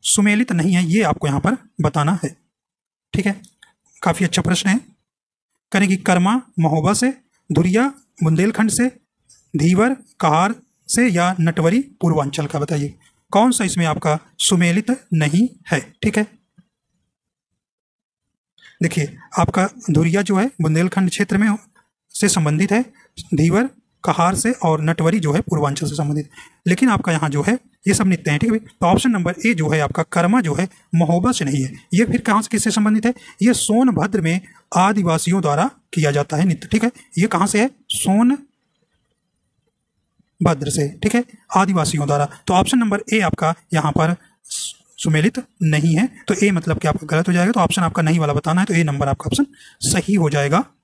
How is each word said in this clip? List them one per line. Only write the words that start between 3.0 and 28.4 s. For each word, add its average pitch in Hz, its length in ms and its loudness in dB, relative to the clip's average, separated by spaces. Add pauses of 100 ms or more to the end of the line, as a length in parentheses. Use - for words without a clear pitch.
ठीक 196 120 -2
है। 196 140 -4 (600)
काफ़ी 180 220 0
अच्छा 170 180 -2
प्रश्न 180 260 -2
है। 214 220 -2 (840)
कह 202 60 0
रहे 196 100 2
हैं 190 80 2
कि 190 60 -8
कर्मा 185 320 2 (240)
महोबा 160 360 0
से, 247 140 0 (420)
धुरिया 185 360 2 (360)
बुंदेलखंड 196 480 0
से, 240 160 0 (680)
धीवर 180 400 2 (260)
कहार 175 340 2 (340)
से 240 200 0
या 180 320 0
नटवरी 165 400 2 (200)
पूर्वांचल 151 460 0
का। 147 120 -6
बताइए 143 360 -4 (380)
कौन 233 200 4
सा 226 120 -2
इसमें 175 220 -2
आपका 151 320 0 (200)
सुमेलित 175 520 0 (220)
नहीं 160 360 2 (180)
है, 147 140 0 (220)
ठीक 214 160 0
है। 214 80 0 (2500)
देखिए 160 340 -2 (220)
आपका 185 300 0 (220)
धुरिया 165 320 2
जो 196 140 0
है 208 100 0 (160)
बुंदेलखंड 175 480 0
क्षेत्र 202 280 -2
में 208 180 2 (580)
से 208 140 0
संबंधित 160 440 0
है, 233 100 2 (520)
धीवर 175 360 2 (340)
कहार 175 300 0
से 233 180 -2 (120)
और 160 180 0
नटवरी 165 380 -2
जो 151 120 -2
है 170 80 0
पूर्वांचल 151 460 -4
से 147 80 -6
संबंधित, 147 360 -4 (360)
लेकिन 180 220 2
आपका 196 240 0
यहाँ 156 180 0
जो 143 120 -2
है 233 160 0 (280)
ये 196 80 2
सब 208 120 0
नृत्य 170 240 0
हैं, 147 100 0